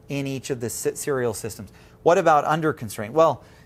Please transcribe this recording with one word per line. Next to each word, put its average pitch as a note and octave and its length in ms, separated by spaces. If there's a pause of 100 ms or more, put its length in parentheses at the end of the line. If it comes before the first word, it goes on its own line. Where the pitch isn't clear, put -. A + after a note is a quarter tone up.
in C#3 180
each C3+ 240
of B2+ 100
the A#2 100
se-, - 240
serial B2 400
systems. G2+ 380 (300)
What F3 160
about D#3+ 260
under D#3 280
constraint? G#2 400
Well, D#3 300 (240)